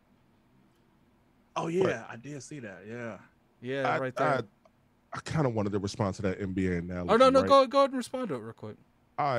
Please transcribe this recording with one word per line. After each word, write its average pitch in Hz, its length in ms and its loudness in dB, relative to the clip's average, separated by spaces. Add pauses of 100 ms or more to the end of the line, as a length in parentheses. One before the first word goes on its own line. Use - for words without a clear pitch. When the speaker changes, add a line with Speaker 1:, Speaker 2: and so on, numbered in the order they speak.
(1600)
Speaker 1:
Oh, 160 120 -4
yeah, 170 180 0
Speaker 2:
Right. 113 240 -2
Speaker 1:
I 113 80 -14
did 139 260 -14
see 127 160 -14
that, 98 280 -14
yeah. 113 300 -10 (440)
Speaker 3:
Yeah, 135 280 -2
Speaker 2:
I, 156 100 0
Speaker 3:
right 131 160 -6
there. 139 120 0
Speaker 2:
I, - 920 -6
I - 80 -12
kinda 151 240 2
wanted 104 240 0
to 104 60 0
respond 98 360 -2
to - 60 -10
that 92 180 -2
N 95 140 -4
B 92 140 2
A 90 100 0
analogy, 90 340 -4
Speaker 3:
Oh, 220 60 6
no, 262 120 8
no, 269 120 6
Speaker 2:
right? - 80 2
Speaker 3:
go, 269 180 8
go 277 120 2
ahead 277 100 6
and 269 80 -6
respond 247 320 -6
to 139 60 -4
it 117 40 -6
real 110 140 -12
quick. 107 220 -14 (420)
Speaker 2:
All 147 80 0 (140)